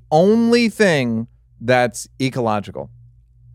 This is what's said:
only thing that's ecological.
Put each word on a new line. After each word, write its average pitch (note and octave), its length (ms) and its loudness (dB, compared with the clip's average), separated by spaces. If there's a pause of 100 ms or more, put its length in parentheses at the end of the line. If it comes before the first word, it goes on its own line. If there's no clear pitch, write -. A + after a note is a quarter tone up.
(100)
only A3+ 600 2
thing B2+ 560 0 (340)
that's B2 480 0 (140)
ecological. G#2+ 680 -6 (640)